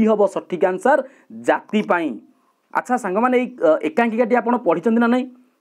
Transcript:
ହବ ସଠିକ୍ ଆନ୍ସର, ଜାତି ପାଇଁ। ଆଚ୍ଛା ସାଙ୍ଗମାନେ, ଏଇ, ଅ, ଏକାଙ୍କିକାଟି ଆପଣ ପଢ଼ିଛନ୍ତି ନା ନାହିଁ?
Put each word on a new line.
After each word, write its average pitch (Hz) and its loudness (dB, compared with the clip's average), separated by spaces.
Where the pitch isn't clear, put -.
ହବ 214 2
ସଠିକ୍ 180 -4
ଆନ୍ସର, 190 2
ଜାତି 120 -2
ପାଇଁ। 170 -2
ଆଚ୍ଛା - -2
ସାଙ୍ଗମାନେ, 226 -2
ଏଇ, 247 0
ଅ, 170 4
ଏକାଙ୍କିକାଟି 233 0
ଆପଣ 233 0
ପଢ଼ିଛନ୍ତି 233 0
ନା 233 2
ନାହିଁ? 254 0